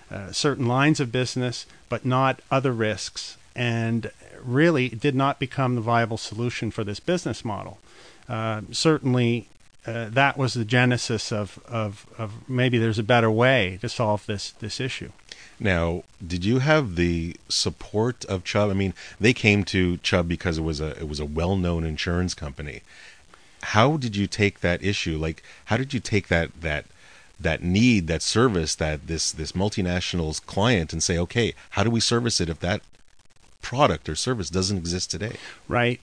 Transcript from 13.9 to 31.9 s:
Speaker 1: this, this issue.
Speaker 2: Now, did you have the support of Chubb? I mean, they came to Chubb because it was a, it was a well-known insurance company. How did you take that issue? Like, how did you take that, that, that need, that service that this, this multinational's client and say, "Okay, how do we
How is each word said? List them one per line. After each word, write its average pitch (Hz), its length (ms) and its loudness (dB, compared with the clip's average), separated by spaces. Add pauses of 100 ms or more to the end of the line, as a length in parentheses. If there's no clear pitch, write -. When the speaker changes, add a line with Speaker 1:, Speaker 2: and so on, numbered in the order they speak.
Speaker 1:
this, 101 340 -6
this - 200 -8
issue. - 320 -8 (480)
Speaker 2:
Now, 87 440 0 (220)
did 87 200 -4
you 120 140 4
have 139 360 2
the 85 400 0 (140)
support - 760 -2
of 95 200 -4
Chubb? 104 240 2
I 95 40 0
mean, 95 200 0 (260)
they 110 140 6
came 104 320 4
to 90 320 2
Chubb 90 320 2
because 85 280 -2
it 80 60 -2
was 80 160 -2
a, 78 180 -4
it 78 120 -8
was 73 100 -6
a 76 60 -4
well-known 85 580 0
insurance 87 500 -2
company. 76 480 -12 (800)
How 131 360 4
did 120 180 -4
you 101 100 2
take 101 360 0
that 87 200 0
issue? 90 360 -2
Like, 80 260 -4 (220)
how 107 100 0
did 135 180 -4
you 120 60 -2
take 101 300 -2
that, 82 320 0
that, 76 240 -4 (560)
that 80 200 -2
need, 101 460 4
that 80 140 -2
service 104 540 2
that 78 320 -4
this, 80 260 -4
this 78 200 -8
multinational's 90 840 -2
client 98 540 0
and 80 100 -4
say, 87 140 0
"Okay, 101 360 -2 (180)
how 98 120 0
do 110 60 2
we 117 100 0